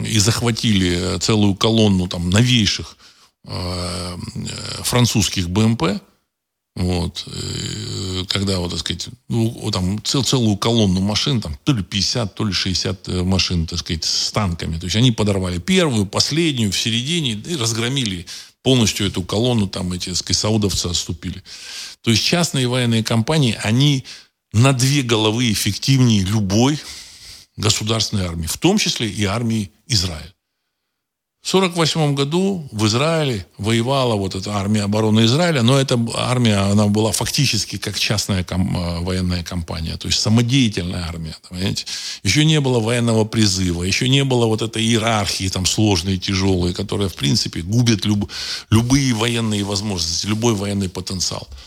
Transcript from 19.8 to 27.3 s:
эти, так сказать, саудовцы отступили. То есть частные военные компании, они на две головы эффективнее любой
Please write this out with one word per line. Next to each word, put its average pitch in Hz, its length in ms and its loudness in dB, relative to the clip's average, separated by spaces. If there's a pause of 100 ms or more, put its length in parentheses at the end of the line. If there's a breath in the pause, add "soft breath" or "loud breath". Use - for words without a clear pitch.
эти, 87 160 -6
так 87 80 -4
сказать, - 240 -2
саудовцы 104 460 0
отступили. 87 580 -6 (560 loud breath)
То 117 100 0
есть 110 140 2
частные 151 420 0
военные 120 380 2
компании, 120 580 2
они 131 420 2 (480 loud breath)
на 127 200 4
две 135 300 2
головы 113 500 2
эффективнее 113 680 2
любой 110 560 2 (800 loud breath)